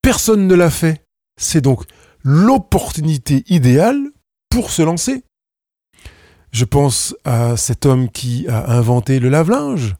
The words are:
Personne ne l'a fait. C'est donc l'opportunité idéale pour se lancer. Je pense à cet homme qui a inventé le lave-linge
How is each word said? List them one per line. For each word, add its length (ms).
Personne 460
ne 80
l'a 160
fait. 340
C'est 220
donc 220
l'opportunité 1200
idéale 640
pour 220
se 100
lancer. 420
Je 140
pense 580
à 320
cet 300
homme 240
qui 380
a 240
inventé 480
le 100
lave-linge 720